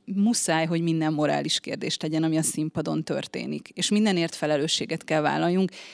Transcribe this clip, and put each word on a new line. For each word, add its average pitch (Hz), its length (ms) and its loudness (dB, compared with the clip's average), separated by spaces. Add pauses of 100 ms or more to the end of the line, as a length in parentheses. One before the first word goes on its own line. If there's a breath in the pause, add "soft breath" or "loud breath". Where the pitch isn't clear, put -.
muszáj, 190 600 2
hogy 170 160 0
minden 160 300 2
morális 147 480 0
kérdést - 420 -6
legyen, 160 200 0
ami 160 140 2
a 160 60 2
színpadon 156 640 -2
történik. - 680 -6
És - 140 -2
mindenért 202 460 2
felelősséget 151 720 0
kell 156 160 0
vállaljunk. 165 500 2 (240 loud breath)